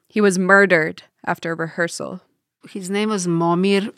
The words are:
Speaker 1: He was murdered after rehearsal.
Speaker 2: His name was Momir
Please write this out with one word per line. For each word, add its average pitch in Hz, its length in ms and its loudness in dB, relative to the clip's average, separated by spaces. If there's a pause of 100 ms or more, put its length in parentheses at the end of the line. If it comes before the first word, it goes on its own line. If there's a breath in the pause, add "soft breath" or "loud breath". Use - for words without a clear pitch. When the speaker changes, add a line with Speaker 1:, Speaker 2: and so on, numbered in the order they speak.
Speaker 1:
He 214 140 -2
was 190 180 4
murdered 180 640 2 (200)
after 170 320 -6
rehearsal. 170 680 -6 (480)
Speaker 2:
His 185 200 -12
name 208 200 -2
was 190 180 -4
Momir 175 720 0